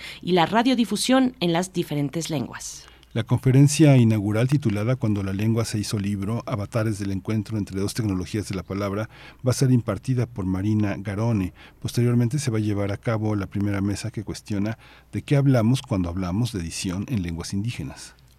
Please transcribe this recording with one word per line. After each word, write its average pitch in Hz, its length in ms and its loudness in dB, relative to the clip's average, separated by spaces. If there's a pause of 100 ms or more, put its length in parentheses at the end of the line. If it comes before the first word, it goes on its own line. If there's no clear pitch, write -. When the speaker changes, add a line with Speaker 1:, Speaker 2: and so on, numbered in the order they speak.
(200)
Speaker 1:
y 175 120 -2
la 175 120 4
radiodifusión 247 960 2
en 175 140 0
las 180 200 -2
diferentes 156 580 -2
lenguas. - 580 -8 (240)
Speaker 2:
La 120 120 -2
conferencia 143 720 6
inaugural 110 500 4
titulada 113 480 0
Cuando 104 300 0
la 95 80 -2
lengua 110 320 0
se 107 160 -4
hizo 104 180 -4
libro, 101 480 -4
avatares 107 540 -2
del 98 100 -4
encuentro 107 480 -4
entre 95 220 -4
dos 98 120 -2
tecnologías 98 560 -4
de 101 60 -6
la 92 80 -4
palabra, 101 480 -4 (340)
va 127 60 2
a 120 40 2
ser 127 180 4
impartida 120 540 0
por 98 200 -8
Marina 98 500 0
Garone. 101 560 -2 (280)
Posteriormente 120 580 2
se 127 140 -2
va 110 60 0
a - 20 0
llevar 101 320 0
a 101 60 -4
cabo 107 360 -2
la 95 140 -2
primera 101 320 -2
mesa 101 320 -2
que 107 100 -8
cuestiona 101 560 -4 (320)
de 104 120 -4
qué - 120 0
hablamos 135 480 4
cuando 92 260 -2
hablamos 95 440 -4
de 98 80 -6
edición 87 480 -6
en 104 160 -2
lenguas 85 280 -8
indígenas. 113 640 -8 (240)